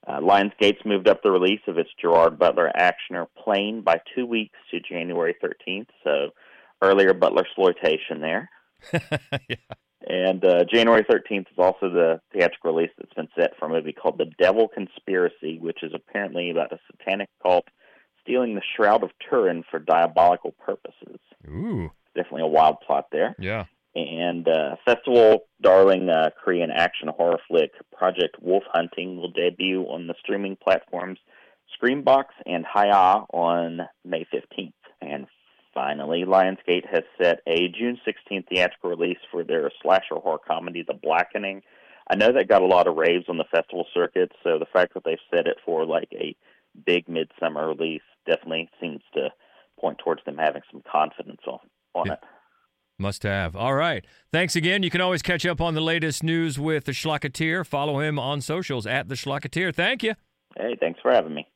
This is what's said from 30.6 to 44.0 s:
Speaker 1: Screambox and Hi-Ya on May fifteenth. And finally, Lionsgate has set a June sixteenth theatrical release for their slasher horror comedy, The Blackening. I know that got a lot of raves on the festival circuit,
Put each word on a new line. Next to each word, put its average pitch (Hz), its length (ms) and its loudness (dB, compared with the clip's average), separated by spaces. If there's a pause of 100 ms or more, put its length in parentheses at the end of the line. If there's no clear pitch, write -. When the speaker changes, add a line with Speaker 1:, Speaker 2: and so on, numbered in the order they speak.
Speaker 1:
Screambox 135 440 2 (200)
and 82 200 -6
Hi-Ya 101 680 4
on 85 480 0 (240)
May 82 260 -6
fifteenth. - 420 -10 (280)
And 71 260 -12 (460)
finally, 73 520 -4
Lionsgate 95 640 2
has 85 120 0 (180)
set 85 240 4
a 85 220 0
June 117 360 -6
sixteenth 101 460 -8
theatrical 90 400 -2
release 87 300 -2 (120)
for 85 120 -6
their 76 260 -2 (140)
slasher 92 320 2
horror 80 300 -4
comedy, 85 420 -6
The - 80 -6
Blackening. 95 680 -4 (480)
I 92 60 2
know 110 160 4
that 120 160 2
got 98 160 6
a - 20 4
lot 90 220 6
of 82 80 0
raves 85 340 2
on 85 80 -4
the 80 60 -4
festival 82 500 -4
circuit, 87 380 0 (120)